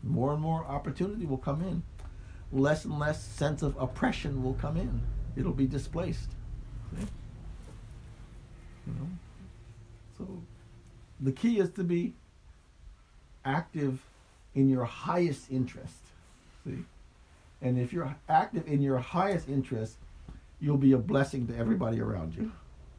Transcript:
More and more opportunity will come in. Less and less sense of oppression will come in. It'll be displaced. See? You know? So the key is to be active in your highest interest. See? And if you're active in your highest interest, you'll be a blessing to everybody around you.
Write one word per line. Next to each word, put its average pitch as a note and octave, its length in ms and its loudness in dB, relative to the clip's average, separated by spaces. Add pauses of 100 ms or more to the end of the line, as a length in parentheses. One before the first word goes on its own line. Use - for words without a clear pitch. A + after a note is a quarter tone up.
More A#2+ 300 2
and D3+ 100 0
more D#3+ 220 0
opportunity E3+ 600 -2
will C3+ 120 0
come D3 240 -2
in. E3+ 220 -2 (680)
Less C#3+ 320 4
and D3+ 160 -4
less D3+ 240 0
sense C#3+ 400 0
of C#3+ 140 0
oppression C#3 680 0
will C3 120 0
come D3+ 200 -2
in. A#2+ 260 0 (360)
It'll C3+ 160 2
be C3 140 4
displaced. D#3+ 640 -2 (640)
See? G3 120 -4 (1800)
You - 60 -6
know? C#3+ 140 -6 (1120)
So F#3 240 -10 (800)
the C3 120 2
key A3+ 280 4
is F3+ 120 6
to G3 120 -2
be F3 300 2 (1300)
active C#3+ 560 0 (520)
in C3+ 140 8
your B2+ 160 4
highest E3+ 640 0
interest. - 600 -4 (560)
See? - 180 -6 (800)
And B2+ 180 2
if B2 140 0
you're D3+ 220 -2 (120)
active E3 400 2
in C#3+ 140 4
your C3+ 160 4
highest F3+ 500 2
interest, C3 500 -2 (600)
you'll D3 180 4
be C3+ 140 10
a C3 60 10
blessing C3 500 2
to A#2 100 -4
everybody A#2 440 2
around E2+ 340 -2
you. A3 160 -4 (480)